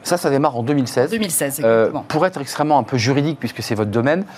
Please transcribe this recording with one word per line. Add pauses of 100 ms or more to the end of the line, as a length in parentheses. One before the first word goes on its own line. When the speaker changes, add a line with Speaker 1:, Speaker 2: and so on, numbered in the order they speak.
Speaker 1:
Ça,
ça
démarre
en
deux
mille
seize.
Speaker 2:
Deux
mille
seize,
Speaker 1:
Euh,
Speaker 2:
exactement.
Speaker 1:
pour
être
extrêmement
un
peu
juridique,
puisque
c'est
votre
domaine, (140)